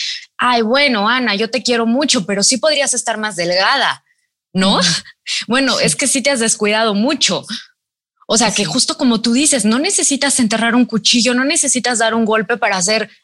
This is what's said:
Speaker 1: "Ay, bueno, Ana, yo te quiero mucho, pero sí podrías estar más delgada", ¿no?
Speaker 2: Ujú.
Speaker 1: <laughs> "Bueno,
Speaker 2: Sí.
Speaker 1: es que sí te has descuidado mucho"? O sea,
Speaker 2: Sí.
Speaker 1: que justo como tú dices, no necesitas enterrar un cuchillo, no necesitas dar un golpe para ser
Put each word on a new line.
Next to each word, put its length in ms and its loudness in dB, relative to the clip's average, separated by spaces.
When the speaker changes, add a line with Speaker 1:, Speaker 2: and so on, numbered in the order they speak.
Speaker 1:
"Ay, 240 2
bueno, 440 2
Ana, 280 0
yo 160 -2
te 100 -2
quiero 240 0
mucho, 400 0
pero 160 -2
sí 160 0
podrías 380 0
estar 240 -4
más 160 -6
delgada", 680 0
¿no? 260 2
Speaker 2:
Ujú. 40 0
Speaker 1:
<laughs> 640 -6
"Bueno, 300 0
Speaker 2:
Sí. 80 0
Speaker 1:
es 100 0
que 120 -2
sí 160 -2
te 80 0
has 80 0
descuidado 560 0
mucho"? 500 0
O 80 0
sea, 140 4
Speaker 2:
Sí. 140 -2
Speaker 1:
que 20 0
justo 320 -2
como 240 2
tú 120 0
dices, 300 2
no 140 2
necesitas 600 0
enterrar 340 2
un 120 4
cuchillo, 500 0
no 100 0
necesitas 540 0
dar 160 2
un 100 2
golpe 320 0
para 240 0
ser 300 -2